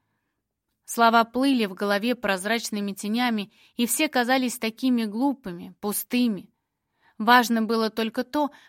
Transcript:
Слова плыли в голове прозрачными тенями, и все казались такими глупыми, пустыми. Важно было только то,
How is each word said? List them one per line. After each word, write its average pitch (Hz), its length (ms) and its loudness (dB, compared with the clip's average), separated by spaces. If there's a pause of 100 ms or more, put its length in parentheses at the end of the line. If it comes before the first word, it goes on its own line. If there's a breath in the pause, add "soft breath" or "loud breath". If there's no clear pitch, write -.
(880)
Слова 233 380 4
плыли 247 420 2
в 190 80 -10
голове 202 400 0
прозрачными 202 800 -4
тенями, 214 600 -2 (220 soft breath)
и 240 120 0
все 302 220 0
казались 254 500 0
такими 226 460 0
глупыми, 202 760 -6
пустыми. 214 720 -2 (680)
Важно 233 440 4
было 220 280 0
только 226 340 -4
то, 285 260 -2 (180 soft breath)